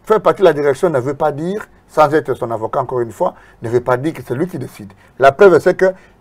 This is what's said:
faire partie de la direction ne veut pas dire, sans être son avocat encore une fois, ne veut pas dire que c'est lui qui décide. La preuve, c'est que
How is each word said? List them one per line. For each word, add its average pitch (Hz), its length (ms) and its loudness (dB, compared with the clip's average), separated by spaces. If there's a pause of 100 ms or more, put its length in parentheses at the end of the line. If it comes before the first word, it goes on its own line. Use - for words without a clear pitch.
faire 214 180 0
partie - 200 0
de 185 60 6
la 156 60 6
direction 143 360 0
ne 139 100 0
veut 139 160 -4
pas 151 180 -2
dire, 175 340 -8 (200)
sans 151 260 2
être 147 220 -2
son 120 160 -8
avocat 110 280 -6
encore 123 220 -4
une 113 100 -6
fois, 180 220 -4 (280)
ne 117 60 -10
veut 120 140 0
pas 123 160 0
dire 151 160 -6
que - 120 -14
c'est 123 100 -6
lui 160 120 -4
qui 147 100 -12
décide. 120 360 -14 (260)
La 135 140 4
preuve, 175 260 6
c'est 180 160 0
que 190 120 0 (340)